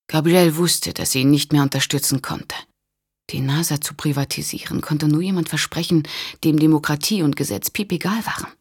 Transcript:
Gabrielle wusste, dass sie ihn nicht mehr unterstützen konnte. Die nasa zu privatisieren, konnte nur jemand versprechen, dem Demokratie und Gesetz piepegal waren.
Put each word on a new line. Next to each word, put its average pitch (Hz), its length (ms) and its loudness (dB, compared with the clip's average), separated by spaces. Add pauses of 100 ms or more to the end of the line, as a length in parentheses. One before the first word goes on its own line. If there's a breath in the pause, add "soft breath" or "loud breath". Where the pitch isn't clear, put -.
Gabrielle 165 500 4
wusste, 175 360 0
dass - 180 -4
sie 135 100 0
ihn 135 100 6
nicht 147 220 2
mehr 143 100 6
unterstützen 139 580 0
konnte. - 340 -10 (760)
Die 139 100 -6
nasa 143 400 0
zu - 140 -6
privatisieren, - 880 -4
konnte 151 260 -2
nur 151 140 4
jemand 185 260 -2
versprechen, 160 560 0 (400 loud breath)
dem 151 160 4
Demokratie 156 640 2
und 143 140 2
Gesetz 104 340 -4
piepegal 202 560 -4
waren. - 220 -6 (140)